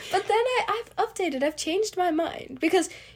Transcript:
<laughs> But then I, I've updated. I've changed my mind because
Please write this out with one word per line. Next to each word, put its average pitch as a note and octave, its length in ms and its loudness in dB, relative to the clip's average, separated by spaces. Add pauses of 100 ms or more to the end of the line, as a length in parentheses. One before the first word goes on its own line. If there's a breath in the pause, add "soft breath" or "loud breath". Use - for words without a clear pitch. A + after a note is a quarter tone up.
<laughs> - 100 -12
But F#4+ 160 0
then G#4 100 4
I, B4 320 2
I've A4 280 -4
updated. F4 480 0
I've D#4 120 0
changed G4+ 400 -2
my F4+ 140 2
mind - 500 -2
because E4 300 4 (260 loud breath)